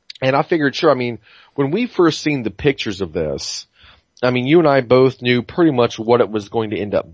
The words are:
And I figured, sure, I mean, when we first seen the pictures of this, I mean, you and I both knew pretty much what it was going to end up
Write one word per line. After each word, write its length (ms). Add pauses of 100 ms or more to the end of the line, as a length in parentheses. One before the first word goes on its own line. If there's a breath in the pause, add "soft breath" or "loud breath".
(200)
And 160
I 60
figured, 340
sure, 140
I 40
mean, 240 (360 soft breath)
when 160
we 160
first 340
seen 220
the 80
pictures 500
of 140
this, 520 (560 soft breath)
I 100
mean, 140
you 120
and 100
I 140
both 400
knew 200
pretty 300
much 260
what 220
it 100
was 200
going 200
to 80
end 160
up 200